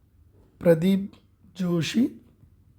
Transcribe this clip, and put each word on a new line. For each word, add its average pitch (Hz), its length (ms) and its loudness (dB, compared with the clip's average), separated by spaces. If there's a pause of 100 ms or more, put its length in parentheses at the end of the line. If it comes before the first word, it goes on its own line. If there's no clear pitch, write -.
(640)
ప్రదీప్ 185 460 2 (520)
జోషి 175 420 -2 (760)